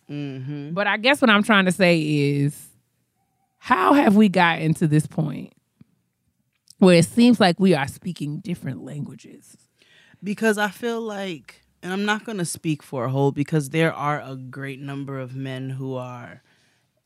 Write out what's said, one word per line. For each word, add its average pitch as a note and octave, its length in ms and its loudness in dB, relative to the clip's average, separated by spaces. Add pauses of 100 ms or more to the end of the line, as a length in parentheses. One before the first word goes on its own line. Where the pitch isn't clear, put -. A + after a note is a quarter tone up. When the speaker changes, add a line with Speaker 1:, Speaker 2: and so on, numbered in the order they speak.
Speaker 1:
Mm-hmm. C#3+ 680 -10
Speaker 2:
But G3+ 120 -2
I G3+ 120 -2
guess C4 220 2
what A#3+ 100 4
I'm G#3 120 4
trying G3+ 220 4
to F#3 80 2
say F3 280 4
is, C#3+ 680 -2 (880)
how D4+ 360 4
have B3+ 200 6
we G#3+ 140 6
gotten E3 460 2
to F3 120 -2
this D3+ 220 2
point - 440 -8 (1300)
where F3+ 200 8
it E3 80 4
seems A#3+ 340 4
like F3+ 180 4
we F3+ 160 4
are C#3 140 -2
speaking D3+ 500 -10
different - 460 -10
languages? - 720 -16 (640)
Speaker 1:
Because G#3 360 0
I G#3 100 0
feel A#3 320 -6
like, G3 640 -10 (180)
and F3+ 100 -8
I'm G3+ 120 -4
not G#3+ 200 -2
gonna G3+ 200 -6
speak D#3 380 -6
for B2 240 -6
a C3 40 -4
whole, C#3 220 2
because C#3+ 380 -4
there D#3+ 220 0
are D3 280 -6
a C3+ 160 -14
great C3 420 -14
number C#3 400 -10
of B2+ 160 -12
men C3 360 -10
who C3 260 -8
are, B2 460 -14 (640)